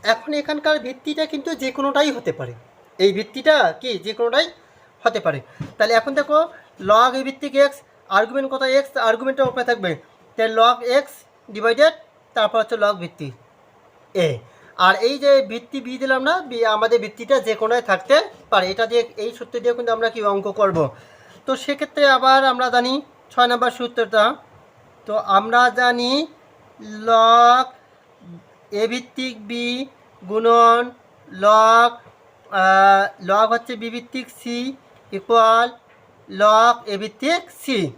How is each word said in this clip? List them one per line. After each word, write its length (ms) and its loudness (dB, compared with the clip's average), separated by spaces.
এখন 180 -6
এখানকার 340 -2
ভিত্তিটা 380 -8
কিন্তু 160 -10
যে 160 -4
কোনোটাই 400 0
হতে 220 -6
পারে, 140 -12
এই 140 4
ভিত্তিটা 380 0
কি 100 -8
যে 140 -8
কোনোটাই 280 0
হতে 220 -2
পারে। 140 -2
তাহলে 220 0
এখন 200 -6
দেখো 180 0
log 300 4
এ 80 -6
ভিত্তিক 260 -10
এক্স, 120 -4
আর্গুমেন্ট 360 -2
কত 100 -4
এক্স, 140 -2
আর্গুমেন্টের 400 -2
উপরে 200 -6
থাকবে, 220 -2
তাহলে 240 -2
log 180 4
এক্স 160 -4
ডিভাইডেড 380 2
তারপর 260 -2
হচ্ছে 220 -4
log 200 0
ভিত্তি 240 -14
এ। 20 0
আর 80 4
এই 160 -2
যে 80 4
ভিত্তি 340 -12
বি 80 -12
দিলাম 260 -2
না, 40 2
বি 80 -10
আমাদের 280 0
ভিত্তিটা 320 -4
যে 140 -2
কোনোটাই 300 -2
থাকতে 240 2
পারে, 220 2
এটা 180 -2
দিয়ে 120 0
এই 140 -8
সূত্র 260 -14
দিয়ে 140 0
কিন্তু 180 -4
আমরা 200 -2
কি 40 -8
অঙ্ক 140 -4
করব। 180 2
তো 60 -6
সেক্ষেত্রে 400 -4
আবার 220 4
আমরা 240 -2
জানি 180 0
ছয় 200 2
নম্বর 280 0
সূত্রটা, 440 0
তো 60 -6
আমরা 240 2
জানি 320 0
log 560 6
এ 100 2
ভিত্তিক 440 -10
বি 180 -6
গুণন 520 4
log, 460 6
আহ, 420 6
log 260 2
হচ্ছে 260 -8
বি 140 -8
ভিত্তিক 300 -12
সি 180 -10
equal 500 2
log 340 4
এ 100 -6
ভিত্তিক 380 -4
সি। 180 -4